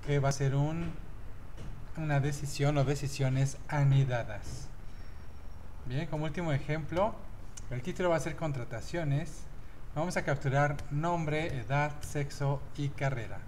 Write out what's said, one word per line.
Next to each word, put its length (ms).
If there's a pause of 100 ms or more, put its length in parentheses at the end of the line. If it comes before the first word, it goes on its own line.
que 120
va 120
a 20
ser 220
un, 400 (1040)
una 220
decisión 580
o 60
decisiones 720 (100)
anidadas. 1000 (1160)
Bien, 220
como 180
último 300
ejemplo, 600 (540)
el 140
título 260
va 80
a 40
ser 140
contrataciones. 1080 (520)
Vamos 220
a 80
capturar 540 (120)
nombre, 640
edad, 460
sexo 600 (160)
y 100
carrera. 600